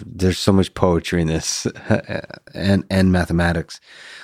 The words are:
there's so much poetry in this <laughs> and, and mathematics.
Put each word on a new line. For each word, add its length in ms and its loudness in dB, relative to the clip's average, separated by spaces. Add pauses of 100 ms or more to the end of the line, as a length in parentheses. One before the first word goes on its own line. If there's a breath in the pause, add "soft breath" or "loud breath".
there's 340 0
so 140 4
much 200 4
poetry 480 0
in 60 0
this 380 -4
<laughs> 880 -6
and, 360 0
and 220 4
mathematics. 720 0 (420 loud breath)